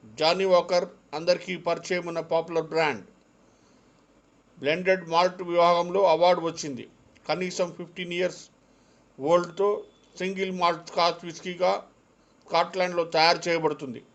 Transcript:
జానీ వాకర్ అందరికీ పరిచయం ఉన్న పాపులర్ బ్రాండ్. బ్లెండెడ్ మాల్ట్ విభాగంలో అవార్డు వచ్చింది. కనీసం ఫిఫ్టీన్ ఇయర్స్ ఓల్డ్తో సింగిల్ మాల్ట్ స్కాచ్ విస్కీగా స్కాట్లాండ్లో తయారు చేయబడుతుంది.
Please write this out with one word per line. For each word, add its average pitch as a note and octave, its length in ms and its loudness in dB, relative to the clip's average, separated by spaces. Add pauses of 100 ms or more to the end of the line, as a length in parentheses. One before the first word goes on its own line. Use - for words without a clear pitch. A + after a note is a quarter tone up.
(140)
జానీ E3 300 2
వాకర్ F3+ 440 2 (260)
అందరికీ F3 420 -4
పరిచయం E3+ 500 -4
ఉన్న E3 140 -6
పాపులర్ E3 460 -4
బ్రాండ్. D#3 380 -2 (1500)
బ్లెండెడ్ F3 500 0
మాల్ట్ F3+ 340 0
విభాగంలో F3 640 2
అవార్డు F3 340 4
వచ్చింది. D#3+ 480 -8 (400)
కనీసం F3+ 440 -4
ఫిఫ్టీన్ F3 400 -12
ఇయర్స్ F3 380 -4 (720)
ఓల్డ్తో F3 640 0 (340)
సింగిల్ F#3+ 340 -4
మాల్ట్ E3+ 360 0
స్కాచ్ E3+ 360 0
విస్కీగా F3+ 640 -4 (600)
స్కాట్లాండ్లో F3 580 0
తయారు E3 440 4
చేయబడుతుంది. D3+ 540 -2 (120)